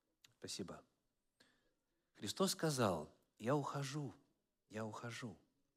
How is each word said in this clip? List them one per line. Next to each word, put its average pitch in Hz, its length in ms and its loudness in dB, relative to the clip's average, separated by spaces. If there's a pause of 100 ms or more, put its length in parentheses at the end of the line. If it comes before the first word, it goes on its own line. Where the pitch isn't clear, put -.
(380)
Спасибо. - 420 -8 (1300)
Христос - 380 2
сказал: 107 600 2 (280)
"Я 123 160 4
ухожу, 139 580 -2 (560)
я 110 160 -4
ухожу, 117 500 -8 (400)